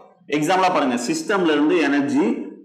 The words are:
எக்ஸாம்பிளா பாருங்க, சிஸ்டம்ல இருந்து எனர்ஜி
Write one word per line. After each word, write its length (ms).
எக்ஸாம்பிளா 460
பாருங்க, 340
சிஸ்டம்ல 440
இருந்து 300
எனர்ஜி 440